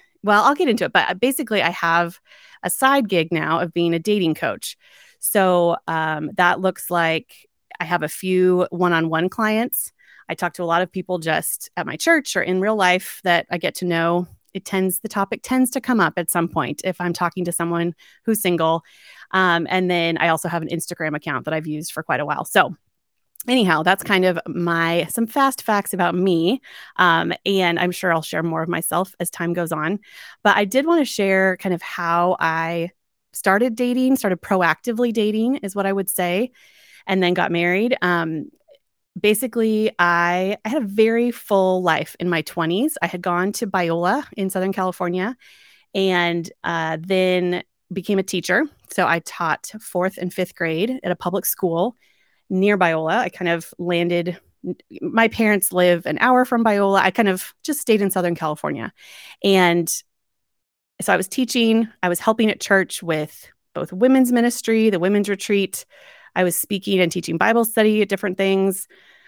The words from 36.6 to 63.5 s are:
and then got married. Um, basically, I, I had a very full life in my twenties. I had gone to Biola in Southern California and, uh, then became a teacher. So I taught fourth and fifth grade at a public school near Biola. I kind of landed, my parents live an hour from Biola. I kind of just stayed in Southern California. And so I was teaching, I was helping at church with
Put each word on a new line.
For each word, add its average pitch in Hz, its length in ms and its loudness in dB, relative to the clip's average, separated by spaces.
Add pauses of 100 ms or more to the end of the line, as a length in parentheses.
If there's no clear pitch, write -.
and 190 160 2
then 180 120 2
got 175 180 0
married. 180 500 0
Um, 165 480 -2 (680)
basically, 214 800 2
I, 175 640 2
I 220 40 -4
had 269 140 -2
a 208 40 -4
very 226 440 2
full 185 520 2
life 160 380 0
in 175 80 -2
my 165 140 0
twenties. 180 600 -2
I 170 40 -2
had 175 160 -6
gone 180 300 -2
to 226 140 -6
Biola 180 580 0 (120)
in 190 140 -4
Southern 190 220 -4
California 185 640 -4 (580)
and, 175 560 0 (140)
uh, 160 360 -4
then 180 600 0 (300)
became 196 260 -2
a 190 40 0
teacher. 190 420 -2 (260)
So 180 160 0
I 165 140 2
taught - 600 -6
fourth 185 380 -4
and 180 140 -6
fifth 180 220 -6
grade 175 480 -4
at 180 80 -4
a 175 60 -2
public 180 280 -4
school 175 520 -2 (520)
near 196 300 2
Biola. 165 400 2
I 247 100 0
kind 180 200 -6
of 170 300 -2
landed, 175 600 -2 (640)
my 226 280 2
parents 208 440 0
live 180 340 4
an 160 120 -4
hour 254 260 4
from 233 200 0
Biola. 202 360 4
I 190 100 4
kind 208 180 2
of 185 340 -2
just 294 180 -4
stayed 220 220 2
in 196 80 2
Southern 175 240 0
California. 151 580 -6 (500)
And 175 500 4 (1080)
so - 120 0
I 185 40 4
was 185 120 -2
teaching, 226 600 2 (140)
I 180 60 2
was 175 120 0
helping 220 300 2
at - 100 -4
church - 420 0
with 156 460 -4 (260)